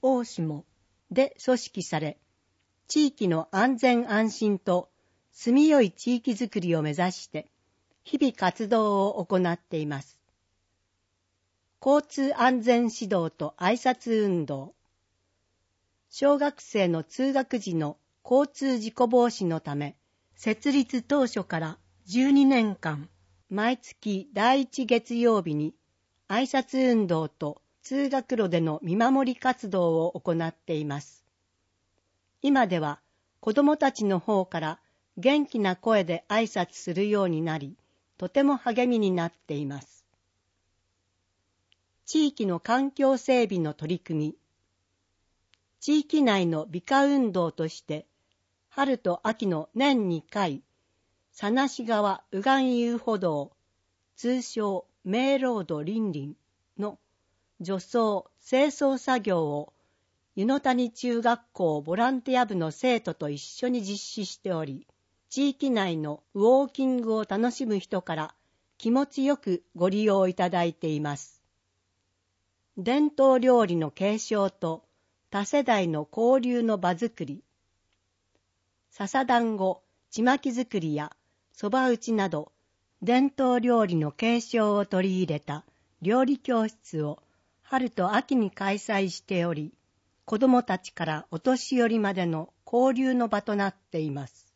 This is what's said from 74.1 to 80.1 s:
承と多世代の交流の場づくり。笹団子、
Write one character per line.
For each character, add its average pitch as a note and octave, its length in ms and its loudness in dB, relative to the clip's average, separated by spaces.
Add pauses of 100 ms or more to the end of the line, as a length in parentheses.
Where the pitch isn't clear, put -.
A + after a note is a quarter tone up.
承 G3+ 320 -2
と D#3+ 340 -6 (460)
多 G3+ 140 -4
世 C#4+ 200 0
代 G3+ 240 0
の D3+ 220 -4
交 B3 300 2
流 A#3+ 220 -2
の A3 160 0
場 F3+ 160 0
づ A3+ 160 -4
く - 140 -10
り。 C#3+ 180 -12 (1500)
笹 C4 340 -4
団 A#3 340 0
子、 F#3+ 240 -2 (280)